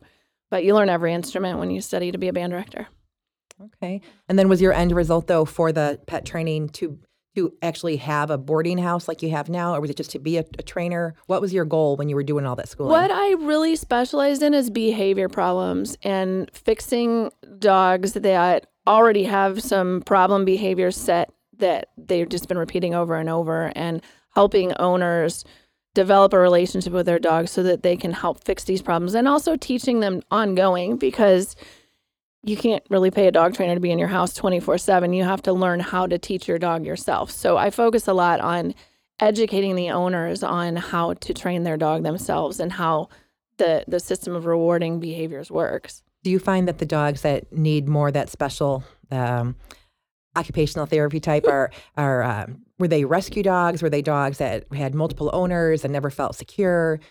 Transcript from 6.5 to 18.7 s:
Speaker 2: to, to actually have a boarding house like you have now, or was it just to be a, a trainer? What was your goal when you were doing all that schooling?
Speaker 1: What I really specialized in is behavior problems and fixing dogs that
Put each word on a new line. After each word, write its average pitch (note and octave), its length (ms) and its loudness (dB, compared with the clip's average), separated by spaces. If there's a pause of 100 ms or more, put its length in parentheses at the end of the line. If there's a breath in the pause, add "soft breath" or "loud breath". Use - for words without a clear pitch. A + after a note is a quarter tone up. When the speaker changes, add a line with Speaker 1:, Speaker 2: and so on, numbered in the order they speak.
Speaker 2:
to, D3+ 280 -10 (380)
to E3+ 240 -2
actually E3 380 -4
have D3 320 -2
a C#3+ 80 -2
boarding D#3+ 400 -2
house F3 300 -2
like E3 140 -8
you E3 80 -4
have D#3 200 -4
now, F3 240 -2
or D3 80 -2
was D3+ 80 -6
it C#3 80 -8
just D#3+ 140 -8
to D3 60 -10
be D#3+ 200 -2
a, D#3+ 60 -2 (140)
a - 40 -14
trainer? E3+ 520 -6 (120)
What F#3+ 160 -2
was F#3+ 100 -4
your F3+ 140 0
goal D3+ 300 2
when D3 120 -4
you C#3+ 80 -2
were C#3+ 60 -2
doing C#3+ 240 -2
all B2 100 -4
that - 140 -12
schooling? C4+ 220 -2
Speaker 1:
What F4+ 180 4
I G4 220 0
really D#4 440 0
specialized C#4 680 0
in D4 120 4
is C4 160 0
behavior G3 580 0
problems F#3 720 -2
and F#3+ 520 -2
fixing A#3 760 -2 (280)
dogs F#3+ 560 4
that F3+ 520 2 (200)